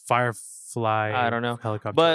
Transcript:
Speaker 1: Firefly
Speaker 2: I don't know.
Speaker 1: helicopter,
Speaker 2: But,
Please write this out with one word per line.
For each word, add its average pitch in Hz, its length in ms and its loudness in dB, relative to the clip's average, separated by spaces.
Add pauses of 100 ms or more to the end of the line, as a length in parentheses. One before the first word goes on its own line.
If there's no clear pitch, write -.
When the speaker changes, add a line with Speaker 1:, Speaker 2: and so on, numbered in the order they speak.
Speaker 1:
Firefly 113 1080 0
Speaker 2:
I 123 140 2
don't 117 120 -2
know. 120 200 -2
Speaker 1:
helicopter, 107 340 -6
Speaker 2:
But, 165 200 4